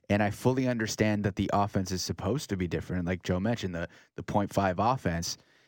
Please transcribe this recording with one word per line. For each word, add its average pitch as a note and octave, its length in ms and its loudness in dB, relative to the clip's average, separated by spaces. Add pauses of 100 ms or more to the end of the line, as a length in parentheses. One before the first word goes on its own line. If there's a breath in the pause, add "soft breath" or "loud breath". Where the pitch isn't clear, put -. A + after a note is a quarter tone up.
(120)
and G2+ 100 4
I G#2 80 2
fully B2+ 380 2
understand G#2+ 560 0
that G2 120 0
the G2+ 160 0
offense G2+ 400 0
is F2+ 120 -2
supposed G2+ 480 -2
to G2 60 -2
be F2+ 100 0
different. E2+ 400 -2
Like F#2 160 -2
Joe F2+ 160 0
mentioned, G2+ 340 -2
the, E2+ 140 -4 (280 loud breath)
the - 80 -10
point G2+ 300 0
five F#2+ 240 2
offense, G2+ 600 0 (300 soft breath)